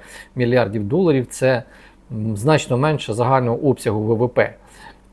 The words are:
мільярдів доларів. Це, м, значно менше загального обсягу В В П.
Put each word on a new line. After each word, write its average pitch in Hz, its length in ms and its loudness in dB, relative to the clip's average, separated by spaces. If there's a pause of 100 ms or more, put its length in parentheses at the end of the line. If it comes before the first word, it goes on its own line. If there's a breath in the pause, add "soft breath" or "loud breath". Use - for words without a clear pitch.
(360 loud breath)
мільярдів 117 480 2
доларів. 139 460 0
Це, 127 320 0 (500 loud breath)
м, 110 240 -4
значно 127 420 0
менше 143 360 -2
загального 120 440 0
обсягу 120 440 0
В 110 140 0
В 120 120 0
П. 113 260 0 (580 loud breath)